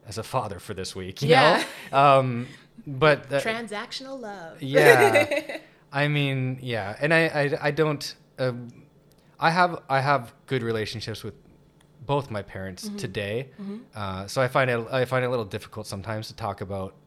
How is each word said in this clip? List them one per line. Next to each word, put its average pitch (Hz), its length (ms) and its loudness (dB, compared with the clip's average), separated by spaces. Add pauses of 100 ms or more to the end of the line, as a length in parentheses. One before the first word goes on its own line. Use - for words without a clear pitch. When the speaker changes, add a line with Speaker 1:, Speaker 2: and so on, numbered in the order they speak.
Speaker 1:
as 101 80 -10
a 110 60 -6
father 101 360 -4
for - 140 -12
this 92 240 -8
week," 95 240 -10
you 143 80 -2
Speaker 2:
Yeah. - 340 6 (300)
Speaker 1:
know? 135 60 4
Um, 131 480 6 (400)
but 143 420 2
the 139 120 0
Speaker 2:
Transactional 226 800 -8
love. 190 440 -14
Speaker 1:
Yeah. - 960 6 (160)
Speaker 2:
<laughs> - 180 -20
Speaker 1:
I 143 160 0
mean, 135 540 -2
yeah. 110 360 -4
And 151 140 2
I, 165 140 6
I, 147 340 0
I 147 120 0
don't, 151 420 -2 (240)
uh, 127 140 0 (880)
I 160 120 4
have, 175 400 2
I 135 100 2
have 131 320 0 (140)
good 131 160 -2
relationships 110 600 -4
with 104 120 -12 (720)
both 139 240 -2
my 104 100 -4
parents 95 460 -12
Speaker 2:
Mm-hmm. - 100 -10
Speaker 1:
today. 107 540 -6 (100)
Speaker 2:
Mm-hmm. 196 160 -10 (180)
Speaker 1:
Uh, 98 340 -8
so - 120 -4
I 127 80 2
find 131 220 2
it, 117 100 0 (100)
I 127 140 0
find 127 200 -2
it - 20 -2
a 123 40 -2
little 120 140 -2
difficult 104 420 -10
sometimes 107 420 -8
to 104 60 -18
talk 104 280 -8
about 95 320 -8 (120)